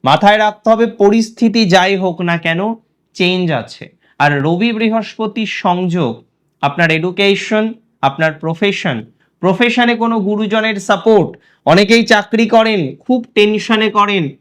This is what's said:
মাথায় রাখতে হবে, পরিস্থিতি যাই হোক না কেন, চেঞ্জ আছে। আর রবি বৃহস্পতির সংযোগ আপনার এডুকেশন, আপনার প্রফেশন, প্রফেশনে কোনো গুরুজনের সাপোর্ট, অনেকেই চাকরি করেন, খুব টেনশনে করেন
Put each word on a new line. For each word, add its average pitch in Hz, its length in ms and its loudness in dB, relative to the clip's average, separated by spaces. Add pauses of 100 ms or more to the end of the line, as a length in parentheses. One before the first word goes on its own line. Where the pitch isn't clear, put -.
মাথায় 202 340 4
রাখতে 214 320 0
হবে, 226 160 2
পরিস্থিতি 226 760 0
যাই 190 320 2
হোক 180 240 -4
না 170 180 -2
কেন, 170 360 -4 (400)
চেঞ্জ 180 380 -2
আছে। - 440 -8 (220)
আর 143 240 0
রবি 175 300 0
বৃহস্পতির 220 760 -4
সংযোগ 175 800 -2 (360)
আপনার 170 300 0
এডুকেশন, 196 840 -2 (280)
আপনার 156 300 -2
প্রফেশন, 160 720 -4 (360)
প্রফেশনে 240 540 0
কোনো 226 260 -2
গুরুজনের 214 540 -2
সাপোর্ট, 202 640 0 (260)
অনেকেই 202 400 4
চাকরি 220 440 0
করেন, 220 480 0
খুব 247 380 -4
টেনশনে 214 560 2
করেন 202 380 0 (120)